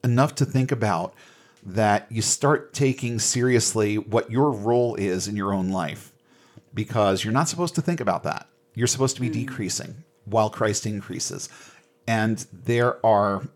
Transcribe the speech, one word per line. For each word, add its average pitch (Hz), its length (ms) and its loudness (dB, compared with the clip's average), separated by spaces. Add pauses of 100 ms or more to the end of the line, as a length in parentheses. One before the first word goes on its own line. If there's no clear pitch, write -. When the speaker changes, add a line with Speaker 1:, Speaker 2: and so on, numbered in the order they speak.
Speaker 1:
enough 123 340 2
to 135 100 2
think 131 260 0
about 104 400 -2 (500)
that 104 480 2
you 113 120 -4
start - 500 0
taking 127 460 0
seriously 113 800 2
what 107 320 0
your 139 200 4
role 120 440 0
is 92 340 -2
in 104 80 -4
your 98 160 0
own 95 160 0
life, 90 460 -6 (580)
because 101 500 2
you're 110 120 -2
not 156 160 2
supposed 170 240 -4
to 165 80 0
think 175 180 -2
about 92 220 -2
that. - 260 -8 (240)
You're 117 140 0
supposed 131 300 0
to - 40 -10
be 123 80 -2
Speaker 2:
Mm. 107 60 -4
Speaker 1:
decreasing 113 680 -8 (200)
while 107 240 2
Christ 107 380 -2
increases. 101 640 -8 (560)
And 113 440 0
there 120 540 0
are 101 380 4 (120)